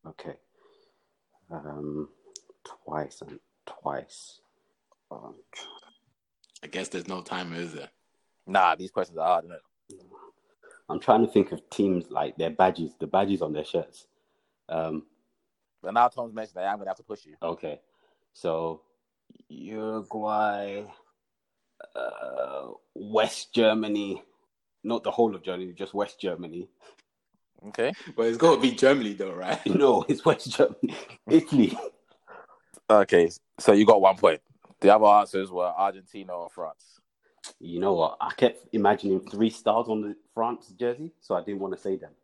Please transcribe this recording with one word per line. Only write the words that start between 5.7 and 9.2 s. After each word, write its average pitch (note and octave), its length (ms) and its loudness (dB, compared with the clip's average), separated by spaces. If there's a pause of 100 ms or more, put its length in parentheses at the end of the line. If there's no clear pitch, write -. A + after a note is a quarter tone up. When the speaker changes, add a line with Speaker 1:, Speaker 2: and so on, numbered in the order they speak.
Speaker 2:
I - 40 -18
guess - 200 -8
there's F2 220 -10
no F2+ 120 -8
timer, F2 360 -10
is - 160 -10
there? - 160 -14 (580)
Speaker 3:
Nah, F#2 280 2
these F#2 160 -14
questions F2 260 -6
are D#2+ 100 -2